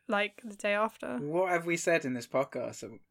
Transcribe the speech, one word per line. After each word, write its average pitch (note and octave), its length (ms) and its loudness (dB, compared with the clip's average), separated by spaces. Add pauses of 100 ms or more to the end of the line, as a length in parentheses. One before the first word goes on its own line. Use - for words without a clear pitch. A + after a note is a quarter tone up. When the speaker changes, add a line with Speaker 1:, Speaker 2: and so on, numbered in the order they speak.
Speaker 1:
like, G3+ 380 0
the G#3 100 -12
day G3+ 200 0
after. G#3 420 -2
Speaker 2:
What D#3+ 340 0
have E3+ 140 2
we E3+ 140 2
said E3+ 260 4
in C3 80 0
this A#2+ 140 -6
podcast A#2 540 -2
that G#2 100 -10 (200)